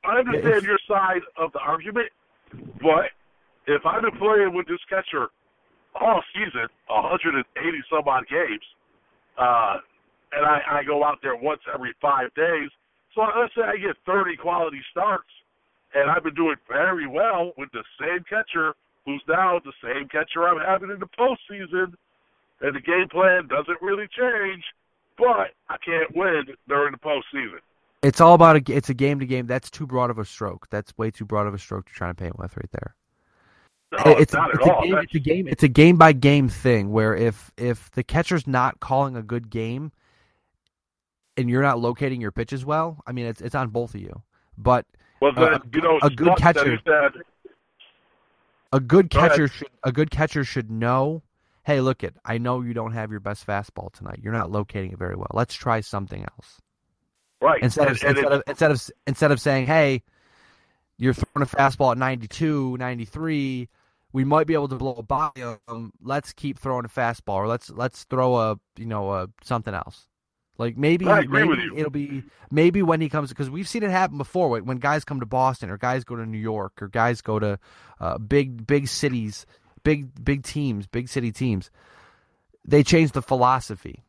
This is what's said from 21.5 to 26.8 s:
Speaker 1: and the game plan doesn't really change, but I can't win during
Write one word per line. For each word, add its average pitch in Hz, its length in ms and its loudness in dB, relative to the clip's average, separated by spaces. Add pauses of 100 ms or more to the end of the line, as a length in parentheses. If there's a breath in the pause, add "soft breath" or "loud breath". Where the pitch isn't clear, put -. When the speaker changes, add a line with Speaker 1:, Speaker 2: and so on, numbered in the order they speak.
Speaker 1:
and 139 160 -2
the 143 40 -8
game 175 300 0
plan 180 380 2
doesn't 151 340 -4
really 196 240 -4 (100)
change, 208 460 -2 (560)
but 220 320 2 (180)
I - 160 -8
can't 165 300 -4
win 165 300 0 (240)
during 143 240 0